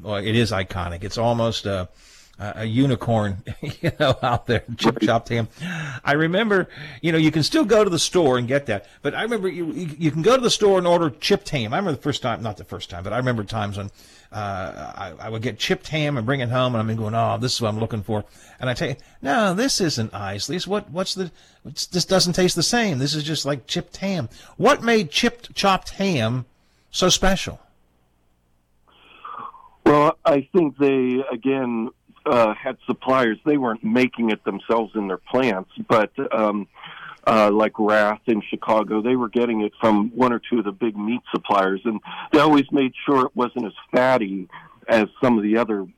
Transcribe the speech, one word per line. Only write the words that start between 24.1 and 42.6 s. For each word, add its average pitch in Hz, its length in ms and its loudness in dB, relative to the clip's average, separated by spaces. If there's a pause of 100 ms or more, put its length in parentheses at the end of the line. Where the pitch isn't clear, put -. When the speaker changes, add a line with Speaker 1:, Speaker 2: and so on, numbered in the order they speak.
Speaker 1:
What 202 260 4
made 220 300 2
chipped - 420 -2
chopped 190 360 0
ham 127 560 0 (440)
so - 200 0
special? - 500 0 (2250)
Speaker 2:
Well, 147 380 4
I 139 280 2
think 160 260 2
they, 131 520 2
again, 123 600 -2 (360)
uh, 117 280 4
had 127 320 -8
suppliers. 123 600 0
They 151 100 4
weren't 120 280 -2
making 117 460 2
it 107 120 -2
themselves 107 540 -2
in 101 100 -2
their 92 120 -4
plants, 117 520 -2 (160)
but, 110 240 2 (260)
um, 104 300 0 (600)
uh, 110 240 6
like 107 280 2
Rath 107 480 4
in 107 160 2
Chicago, 107 580 0
they 123 160 2
were 120 140 -2
getting 117 320 0
it 104 180 -2
from 110 340 4
one 123 160 2
or 117 80 0
two 120 200 -2
of 101 80 -2
the 101 60 -2
big 107 220 -4
meat 110 360 -4
suppliers, 98 560 0
and 107 120 -2 (340)
they 156 60 6
always 147 320 4